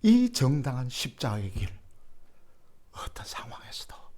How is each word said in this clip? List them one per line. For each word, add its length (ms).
이 300
정당한 560
십자가의 640
길, 160
어떤 320
상황에서도 720